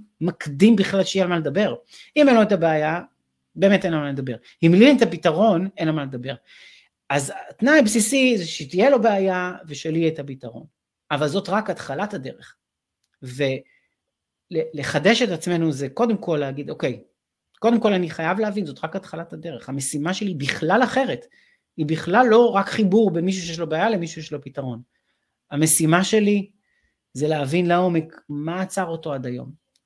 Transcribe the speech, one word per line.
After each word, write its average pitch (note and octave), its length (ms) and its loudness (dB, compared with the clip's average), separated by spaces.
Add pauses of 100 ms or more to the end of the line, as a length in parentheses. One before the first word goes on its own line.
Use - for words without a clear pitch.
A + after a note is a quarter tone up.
(200)
מקדים E3 560 2
בכלל F#3+ 280 0
שיהיה F#3+ 200 -2
על F3+ 60 0
מה F3 80 0
לדבר. D3+ 360 -2 (420)
אם D4 120 6
אין B3 80 6
לו A3 60 6
את G3+ 100 0
הבעיה, D#3+ 480 0 (540)
באמת F#3+ 300 2
אין F3 80 -2
לו D#3 60 0
מה C#3+ 120 -4
לדבר. C3 260 -6 (260)
אם E3 120 6
לי G#3+ 120 8
אין C#4+ 100 8
את G#3 60 0
הפתרון, F3 760 2
אין D#3+ 120 -2
לו D#3 60 0
מה D3 100 -4
לדבר. C3 300 -10 (760)
אז C#3 220 -2 (180)
התנאי C#4+ 280 2
הבסיסי A#3 600 4
זה E3+ 80 -6
שתהיה F3 440 0
לו B3 120 4
בעיה F#3+ 500 0 (140)
ושלי D#3 320 -6
יהיה E3 100 2
את D#3 100 -2
הפתרון. C3 460 -14 (460)
אבל D3 180 0
זאת F#3+ 200 -4
רק G#3 220 -2
התחלת F3 440 -8
הדרך. - 420 -14 (2000)
ולחדש D3+ 720 0
את A3+ 60 2
עצמנו E3 440 -2
זה C3+ 160 -6
קודם A3+ 280 0
כל F3 240 -4
להגיד, C#3 300 -8
"אוקיי, C3 320 -6 (560)
קודם A#3 220 2
כל A3 120 2
אני F3+ 180 -2
חייב E3 280 -4
להבין, G#3 280 -4
זאת C#3 180 -10
רק D#3+ 120 -8
התחלת E3 360 -12
הדרך. D#3 360 -14
המשימה C#3+ 460 -6
שלי G3 200 -6
בכלל D#3 480 0
אחרת. B3 440 -2 (500)
היא D#3 100 -2
בכלל F3 400 2
לא A#3 240 6
רק F#3+ 180 0
חיבור G#3 420 2
בין E3 140 -2
מישהו F#3 220 -4
שיש E3 120 -10
לו E3 100 -4
בעיה E3 220 0
למישהו E3+ 320 -6
שיש D3+ 100 -14
לו C#3+ 80 -8
פתרון. C3 420 -10 (680)
המשימה D#3 540 2
שלי G#3 460 0 (600)
זה C#3+ 160 -4
להבין D#3 380 -2
לעומק E3+ 640 0
מה D#3+ 340 -6
עצר F#3+ 240 -4
אותו E3 260 -8
עד C3 140 -8
היום, B2 260 -10 (340)